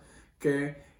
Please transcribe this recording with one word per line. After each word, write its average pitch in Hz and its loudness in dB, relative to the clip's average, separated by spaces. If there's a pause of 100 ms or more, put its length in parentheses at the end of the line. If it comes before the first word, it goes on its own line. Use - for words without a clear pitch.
(400)
que 143 0 (140)